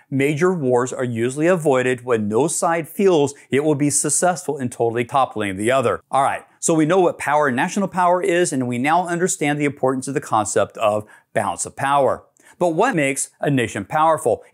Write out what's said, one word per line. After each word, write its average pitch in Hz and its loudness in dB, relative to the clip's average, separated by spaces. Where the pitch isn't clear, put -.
major 147 2
wars 127 0
are 135 -4
usually 123 -2
avoided 127 2
when 113 0
no 117 2
side 170 -2
feels 170 2
it 135 2
will 151 2
be 143 0
successful 151 -2
in 127 -6
totally 117 -2
toppling 110 -2
the 107 0
other. 120 0
All 131 2
right, 101 -2
so - 0
we 156 4
know 180 2
what 170 2
power, 147 2
national 180 -2
power 180 2
is, 175 0
and 131 -2
we 123 -4
now 156 0
understand 170 -2
the 147 0
importance 131 -2
of 139 -8
the - -4
concept 107 -2
of 107 0
balance 98 -4
of 90 -14
power. 135 0
But 175 2
what 208 0
makes 139 -2
a 156 0
nation 117 0
powerful? 151 0